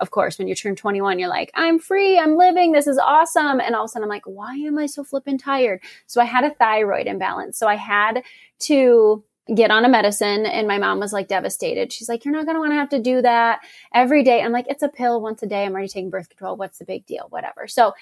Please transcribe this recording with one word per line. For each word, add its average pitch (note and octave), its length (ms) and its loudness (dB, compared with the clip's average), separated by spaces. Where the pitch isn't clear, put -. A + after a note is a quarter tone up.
of - 100 -6
course, - 300 -2
when F#3 80 -6
you F#3+ 80 -6
turn G3 180 -6
twenty-one, G3 460 -4
you're F3+ 80 -4
like, - 260 -6
"I'm E4 240 2
free, F#4+ 400 2
I'm D#4 180 2
living, F4 360 6
this D4 160 2
is C4+ 100 2
awesome." D4 640 2
And A#3 160 -2
all G#3+ 80 -2
of A3+ 40 -10
a - 40 -14
sudden A3 100 -6
I'm G#3+ 60 -4
like, G#3 180 -8
"Why G3+ 300 -14
am D4 200 -4
I D4+ 100 -2
so C#4 180 -10
flippin' C#4 340 -6
tired?" B3+ 420 -2
So A#3+ 120 0
I A#3 40 6
had A#3+ 180 0
a D4 80 0
thyroid A3 560 0
imbalance. F#3+ 500 -6
So A3 120 0
I G#3 80 2
had G#3+ 480 -2
to A#3 600 4
get G#3+ 160 4
on A3 140 4
a B3+ 40 6
medicine, G#3 560 2
and G#3+ 220 -2
my G3+ 120 -2
mom G3 200 -2
was, G3+ 140 -6
like, G3 160 -6
devastated. F#3+ 640 -4
She's - 160 -14
like, A#3 160 -6
"You're C#4+ 100 -2
not D#4 100 -4
gonna D#4+ 140 -4
wanna D4+ 160 -2
have C#4+ 140 -2
to C#4 100 -2
do B3+ 240 0
that A#3 380 2
every B3+ 300 4
day." A#3+ 180 4
I'm A#3 100 -2
like, B3 160 -4
"It's C#4+ 140 -4
a C#4+ 60 0
pill A#3+ 320 -2
once A3 240 -8
a - 20 -6
day. G3+ 180 -4
I'm G3 80 -6
already G3 140 -6
taking F#3+ 240 -10
birth F3+ 180 -10
control. F#3 280 -12
What's F#3+ 220 -12
the F3 60 -18
big - 220 -12
deal? - 240 -12
Whatever." - 380 -12
So A3+ 340 2